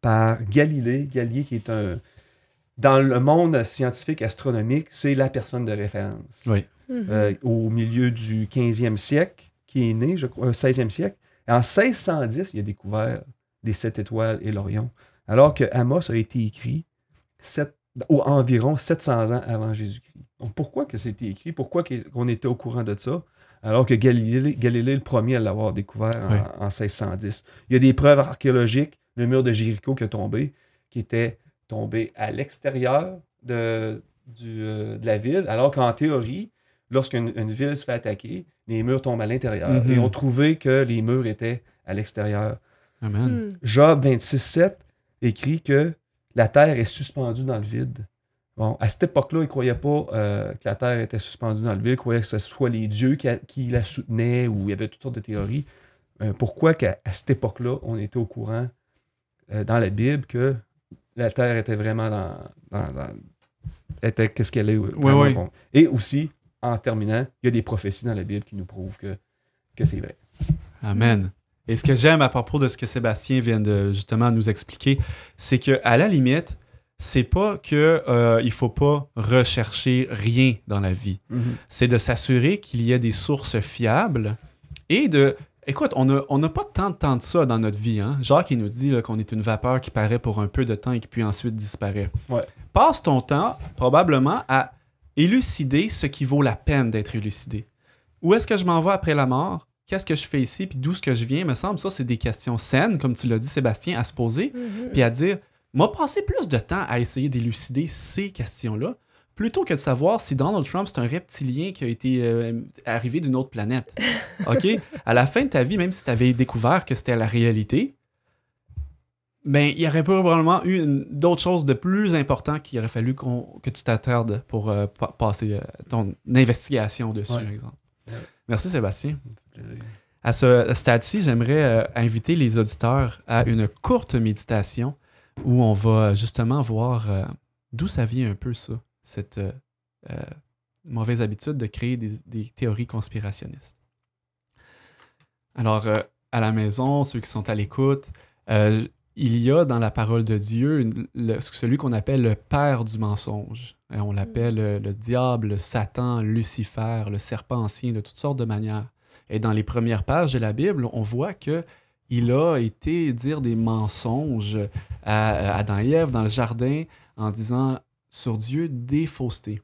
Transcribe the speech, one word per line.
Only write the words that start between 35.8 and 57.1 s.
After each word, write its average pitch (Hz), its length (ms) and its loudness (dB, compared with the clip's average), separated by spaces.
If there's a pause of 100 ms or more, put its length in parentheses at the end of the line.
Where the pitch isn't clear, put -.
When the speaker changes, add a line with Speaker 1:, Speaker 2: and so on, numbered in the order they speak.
Speaker 1:
théorie, 147 580 -2 (400)
lorsqu'une, 120 460 -2
une 110 140 -4
ville 139 260 -4
se 143 80 -8
fait 127 80 -4
attaquer, 120 540 -6 (220)
les 113 140 -2
murs 131 200 0
tombent 120 180 -2
à 107 60 -2
l'intérieur. 117 440 -4 (140)
Speaker 2:
Mhm. 131 80 4
Speaker 1:
Et 123 60 6
on 117 100 4
trouvait 135 480 2
que 135 260 2
les 117 200 0
murs 120 240 0
étaient 117 360 -4 (220)
à - 100 -8
l'extérieur. 104 640 -4 (440)
Speaker 2:
Amen. 110 260 0
Speaker 3:
Hmm. 208 340 -4
Speaker 1:
Job 143 420 6
vingt-six 135 340 2
sept 170 400 2 (420)
écrit 127 400 0
que 147 320 2 (440)
la 113 120 4
terre 147 300 6
est 117 60 2
suspendue 123 600 -4
dans 131 120 -2
le 104 80 -4
vide. 117 420 -6 (520)
Bon, 110 220 0
à 113 80 2
cette - 160 0
époque-là, 160 380 0
ils 143 60 -2
croyaient 123 280 0
pas, 147 360 -2
euh, 104 420 -2
que - 140 -8
la 107 60 -2
Terre 123 240 -2
était 113 220 -4
suspendue 110 420 -4
dans 113 120 0
le 95 40 -4
vide, 113 140 0
ils 127 40 2
croyaient 117 260 0
que - 40 -2
ce 104 120 -2
soit - 300 0
les 110 200 -2
dieux 123 260 2
qui - 140 -2
a-, 117 80 0
qui - 320 -8
la 117 160 0
soutenaient 120 640 -2
ou 104 160 -2
il 104 60 -2
y - 20 -2
avait 107 160 -4
toutes - 120 -16
sortes 131 140 -10
de 113 60 -8
théories. 107 440 -6 (580)
Euh, 104 100 -2
pourquoi 160 420 0
qu'à, 101 300 0
à 92 80 -6